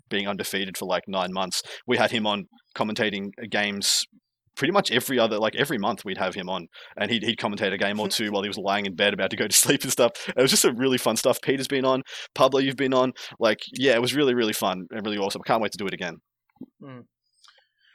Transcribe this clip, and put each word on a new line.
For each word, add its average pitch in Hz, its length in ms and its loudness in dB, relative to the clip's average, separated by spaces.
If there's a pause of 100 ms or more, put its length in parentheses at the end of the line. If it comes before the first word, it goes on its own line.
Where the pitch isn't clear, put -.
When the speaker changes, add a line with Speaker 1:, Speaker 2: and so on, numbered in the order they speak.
Speaker 1:
being 101 180 -4
undefeated 98 500 -4
for, 101 100 -8
like, 87 200 -2
nine 92 240 -4
months, 95 300 -4 (260)
we 120 80 2
had 110 160 6
him 110 160 0
on 101 200 0 (300)
commentating 107 520 -2 (200)
games 101 540 0 (520)
pretty 143 160 0
much 196 200 2
every 135 280 2
other, 110 200 4
like, 107 160 0
every 135 220 0
month 101 280 -2
we'd 95 120 -6
have 95 180 -2
him 92 140 -6
on, 87 180 -6 (300)
and 104 140 -2
he'd, 113 120 0
he'd 113 160 -2
commentate 104 340 -2
a 101 40 -2
game 104 220 -2
or 107 100 0
Speaker 2:
<laughs> - 80 -2
Speaker 1:
two 107 140 -2
while 101 120 0
he 104 60 -2
was 98 80 -8
lying 101 280 0
in 95 100 -6
bed 104 180 2
about 95 180 0
to - 60 -6
go 110 100 -2
to 101 80 0
sleep - 280 4
and 135 80 -4
stuff. 120 200 4 (180)
It 147 120 2
was 135 100 4
just 214 120 4
some 143 140 2
really 131 200 2
fun 113 200 0
stuff. 123 240 2
Peter's 135 260 -2
been 131 180 0
on, 131 180 2 (300)
Pablo, 135 260 4
you've 135 160 0
been 131 180 0
on. 127 200 4 (260)
Like, 107 200 4 (140)
yeah, 127 200 4
it 113 80 4
was 123 140 0
really, 139 180 4
really 113 200 2
fun 92 380 -2
and 107 140 -8
really 104 120 -2
awesome. 98 280 -2
I - 20 -18
can't 117 140 2
wait 101 120 -2
to - 40 -10
do 101 100 -4
it 92 60 -4
again. 85 240 -6 (640)
Speaker 2:
Mm. 127 220 -16 (920)